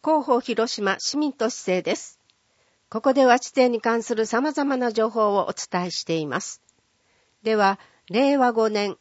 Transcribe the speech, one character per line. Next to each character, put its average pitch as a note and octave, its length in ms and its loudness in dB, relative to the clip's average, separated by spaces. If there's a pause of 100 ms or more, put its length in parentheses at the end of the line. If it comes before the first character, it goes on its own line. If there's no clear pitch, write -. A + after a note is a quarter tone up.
広 D#4 180 2
報 A#3+ 140 2
広 A3+ 340 -2
島 G3 280 -2
市 - 160 -6
民 D4 160 -2
都 - 180 -2
市 - 80 -12
政 F#3 260 -2
で - 120 -2
す。 - 240 -18 (680)
こ A3 120 -6
こ C4+ 120 2
で C4 140 4
は B3 120 6
市 - 80 -6
政 B3 260 2
に A3+ 80 -2
関 A3+ 240 0
す A#3+ 100 -4
る A3 100 0
様 C4 300 -2
々 C#4 220 -2
な B3 160 -2
情 A3 180 0
報 G#3+ 260 2
を F#3+ 120 0
お F3 40 -6
伝 - 340 -4
え F3 40 -6
し - 140 -8
て E3 100 -2
い D#3 140 -2
ま C#3 120 -4
す。 - 220 -14 (800)
で A3 140 0
は、 G3 240 2 (280)
令 C#4 280 2
和 B3 160 2
五 A3 160 2
年 G3+ 320 -2